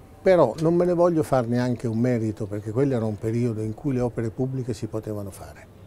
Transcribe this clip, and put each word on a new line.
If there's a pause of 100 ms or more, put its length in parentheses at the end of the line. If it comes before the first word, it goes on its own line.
(220)
però
non
me
ne
voglio
fare
neanche
un
merito,
perché
quello
era
un
periodo
in
cui
le
opere
pubbliche
si
potevano
fare. (120)